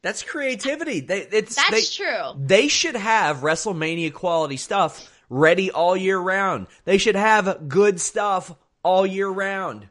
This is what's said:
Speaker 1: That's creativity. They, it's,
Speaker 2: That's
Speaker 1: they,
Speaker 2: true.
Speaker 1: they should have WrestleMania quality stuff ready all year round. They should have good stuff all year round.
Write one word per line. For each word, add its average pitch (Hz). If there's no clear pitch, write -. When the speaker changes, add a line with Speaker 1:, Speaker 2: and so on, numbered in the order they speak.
Speaker 1:
That's 196
creativity. 277
They, 175
it's, 214
Speaker 2:
That's 247
Speaker 1:
they, 403
Speaker 2:
true. 185
Speaker 1:
they 190
should 240
have 196
WrestleMania 160
quality 160
stuff -
ready 165
all 175
year 190
round. 185
They 190
should 190
have 196
good 185
stuff 196
all 185
year 196
round. 190